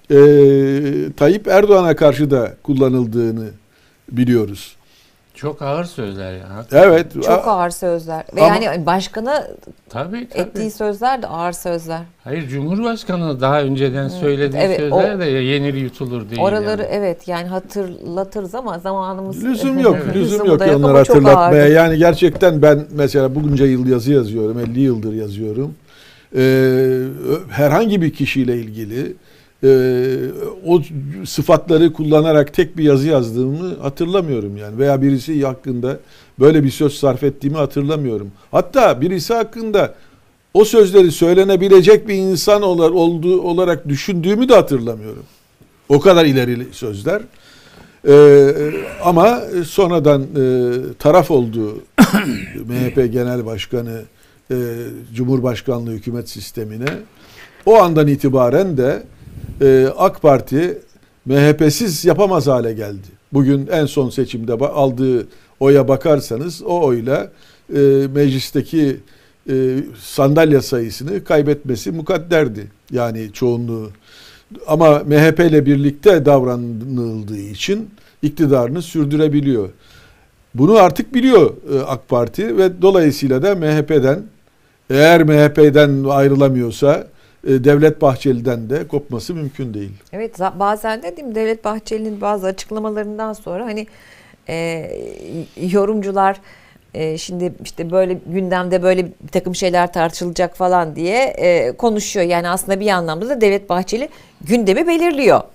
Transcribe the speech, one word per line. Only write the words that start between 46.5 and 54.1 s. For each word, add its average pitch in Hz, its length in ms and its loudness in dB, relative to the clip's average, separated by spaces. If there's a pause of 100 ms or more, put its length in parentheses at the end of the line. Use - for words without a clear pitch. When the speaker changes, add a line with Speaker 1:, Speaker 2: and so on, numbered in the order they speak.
Speaker 1:
sözler. 127 500 -6 (840)
Ee, 143 440 10 (520)
ama 180 360 4 (260)
sonradan, 156 560 2
e, 127 500 0 (260)
taraf 156 320 4
oldu 113 520 -2 (160)
<coughs> 156 680 0
M 123 120 -6
H 123 140 -4
P 131 120 2
Genel 123 400 -4
Başkanı, 113 560 -8 (480)